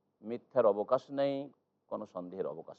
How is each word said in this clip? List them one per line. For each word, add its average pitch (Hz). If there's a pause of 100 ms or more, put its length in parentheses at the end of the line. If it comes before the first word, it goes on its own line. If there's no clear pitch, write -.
(220)
মিথ্যার 113
অবকাশ 113
নেই, 139 (360)
কোনো 107
সন্দেহের 90
অবকাশ 78